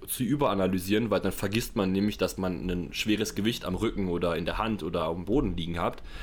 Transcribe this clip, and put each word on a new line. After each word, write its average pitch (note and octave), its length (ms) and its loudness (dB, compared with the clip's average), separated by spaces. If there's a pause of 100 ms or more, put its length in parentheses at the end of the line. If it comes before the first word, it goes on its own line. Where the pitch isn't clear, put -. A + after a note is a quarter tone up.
zu - 160 -4
überanalysieren, G2+ 880 2
weil F#2 100 4
dann F#2+ 120 0
vergisst G#2 440 -2
man F#2+ 160 2
nämlich, G2+ 260 2
dass F2+ 200 0
man F#2 320 -2
ein F2+ 240 -2
schweres G#2+ 400 0
Gewicht G#2+ 320 0
am F#2 80 -2
Rücken G2 340 0
oder E2+ 280 2
in F2 100 -2
der E2+ 120 -2
Hand G#2+ 240 -2
oder E2+ 220 0
am E2+ 220 -2
Boden G2+ 300 2
liegen E2 220 -2
hat. - 240 -2 (200)